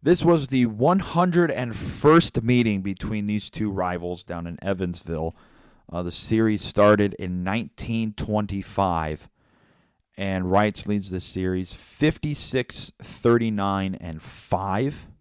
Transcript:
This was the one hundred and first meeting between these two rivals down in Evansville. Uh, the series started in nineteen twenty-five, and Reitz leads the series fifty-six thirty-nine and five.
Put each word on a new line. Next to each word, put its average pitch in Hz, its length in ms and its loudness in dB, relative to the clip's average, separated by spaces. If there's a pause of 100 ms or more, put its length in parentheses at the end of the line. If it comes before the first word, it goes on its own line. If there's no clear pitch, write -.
This 165 220 2
was 160 240 4
the 127 200 4
one 127 320 2
hundred 175 520 2
and 117 240 -4
first - 680 4
meeting 113 400 4
between 104 440 -4
these 104 240 -2
two 107 200 -4
rivals 90 540 -4
down 85 240 -8
in 85 160 -12
Evansville. 87 720 -4 (560)
Uh, 87 120 -4
the 87 80 -6
series 110 500 0
started 104 540 4
in 90 280 -4
nineteen 110 680 -4
twenty-five, 98 1120 -2 (920)
and 95 280 -2
Reitz 101 420 0
leads 101 220 -2
the 92 100 -6
series 92 540 -4
fifty-six - 1160 -4 (100)
thirty-nine 101 920 0
and 80 260 -12
five. 98 880 -4 (140)